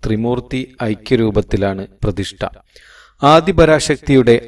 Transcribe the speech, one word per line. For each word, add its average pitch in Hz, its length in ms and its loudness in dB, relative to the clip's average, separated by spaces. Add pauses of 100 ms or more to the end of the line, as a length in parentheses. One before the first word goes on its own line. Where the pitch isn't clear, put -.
ത്രിമൂർത്തി 120 560 -4 (220)
ഐക്യരൂപത്തിലാണ് 104 1000 -2 (180)
പ്രതിഷ്ഠ. 98 380 -6 (920)
ആദിപരാശക്തിയുടെ 156 1000 2 (120)